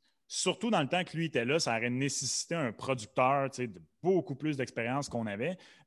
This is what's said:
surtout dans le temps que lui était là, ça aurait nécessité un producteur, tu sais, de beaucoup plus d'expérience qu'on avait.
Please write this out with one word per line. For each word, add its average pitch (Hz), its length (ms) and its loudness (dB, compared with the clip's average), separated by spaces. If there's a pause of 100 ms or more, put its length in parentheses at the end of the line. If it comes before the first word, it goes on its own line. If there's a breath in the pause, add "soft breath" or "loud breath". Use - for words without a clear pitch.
(340)
surtout 185 360 -2
dans 196 120 4
le 135 60 0
temps 180 160 0
que 156 140 -8
lui 165 80 0
était 127 180 2
là, 143 160 2
ça 120 160 2
aurait 117 140 0
nécessité 135 640 -2
un 135 160 0
producteur, 131 800 2
tu - 140 -10
sais, 120 40 -2
de 87 140 -12 (200)
beaucoup 170 320 2
plus 147 220 -2
d'expérience 127 540 -2
qu'on 117 180 -2
avait. 123 300 -4 (300 loud breath)